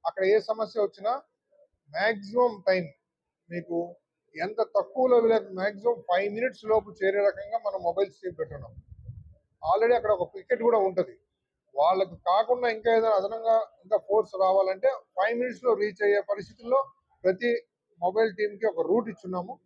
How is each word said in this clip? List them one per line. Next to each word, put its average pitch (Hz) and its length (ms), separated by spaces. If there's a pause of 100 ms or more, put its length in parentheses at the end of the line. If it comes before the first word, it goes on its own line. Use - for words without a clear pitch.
అక్కడ 190 220
ఏ 208 140
సమస్య 214 420
వచ్చినా 202 320 (760)
మ్యాక్సిమం 214 640 (140)
టైమ్ 180 220 (600)
మీకు 170 280 (580)
ఎంత 202 260
తక్కువలో 247 580
వీలైతే 220 300
మ్యాక్సిమం 202 460 (140)
ఫైవ్ 190 240
మినిట్స్ 226 320
లోపు 214 260
చేరే 196 360
రకంగా 202 300
మనం 202 260
మొబైల్స్ 185 380
టీమ్ 180 180
పెట్టున్నాం. 143 340 (920)
Already 214 300
అక్కడ 214 180
ఒక 180 220
పికెట్ 214 280
కూడా 233 160
ఉంటది. 185 380 (600)
వాళ్ళకి 175 400 (120)
కాకుండా 233 420
ఇంకా 220 220
ఏదైనా 226 240
అదనంగా 220 400 (280)
ఇంకా 202 140
ఫోర్స్ 208 440
రావాలంటే 190 480 (260)
ఫైవ్ 214 240
మినిట్స్‌లో 247 340
రీచ్ 208 300
అయ్యే 202 180
పరిస్థితుల్లో 226 580 (440)
ప్రతి 190 280 (500)
మొబైల్ 208 340
టీమ్‌కి 208 320
ఒక 165 200
రూట్ 214 220
ఇచ్చున్నాము. 185 440 (120)